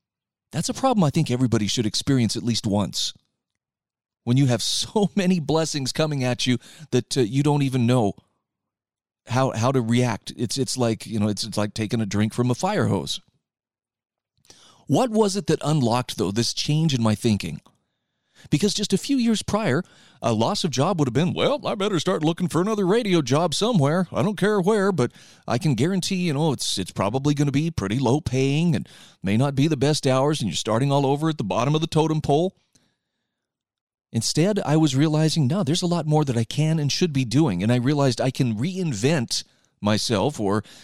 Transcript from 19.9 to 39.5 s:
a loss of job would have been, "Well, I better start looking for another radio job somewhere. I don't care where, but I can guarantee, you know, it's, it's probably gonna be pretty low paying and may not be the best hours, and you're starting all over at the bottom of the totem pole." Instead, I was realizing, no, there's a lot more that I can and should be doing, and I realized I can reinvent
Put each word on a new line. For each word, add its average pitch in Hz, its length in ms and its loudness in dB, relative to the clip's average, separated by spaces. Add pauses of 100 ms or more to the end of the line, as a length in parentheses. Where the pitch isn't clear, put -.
a 117 140 0
loss 123 300 0
of 180 60 -2
job 151 280 0
would 143 100 2
have 117 60 -4
been, 165 180 0
"Well, 180 340 -2
I 208 80 -4
better 202 240 -2
start 170 240 -2
looking 170 240 0
for 151 140 0
another 208 260 0
radio 190 360 2
job 143 320 0
somewhere. 180 580 2
I - 80 -2
don't 196 160 -2
care 202 240 0
where, 202 320 2
but 127 180 0 (380)
I 113 80 0
can 139 200 0
guarantee, 180 400 0
you 175 180 -2
know, 151 180 0
it's, - 240 -4
it's 92 140 -6
probably 135 420 0
gonna 143 180 0
be 147 200 0
pretty 107 280 -2
low 135 220 2
paying 139 560 0
and 85 100 -4 (360)
may 98 160 2
not 143 160 2
be 135 120 2
the 160 120 0
best 143 280 2
hours, 135 360 2
and 101 80 -2
you're 76 60 -4
starting 123 360 0
all 139 140 2
over 143 240 0
at 156 80 -4
the - 40 -4
bottom 113 320 0
of 156 60 0
the 160 60 -4
totem 156 340 2
pole." 160 340 0 (1600)
Instead, 175 460 0
I 147 180 0
was 156 180 4
realizing, 151 520 2
no, 175 180 0
there's 151 160 0
a 180 60 -2
lot 170 200 -2
more 151 200 2
that 127 100 0
I 117 80 2
can 156 340 0
and 143 140 0
should 165 220 0
be 131 100 0
doing, 113 380 2
and 113 100 2
I 123 40 4
realized 131 440 2
I 127 100 0
can 120 260 -2
reinvent 147 880 -2 (420)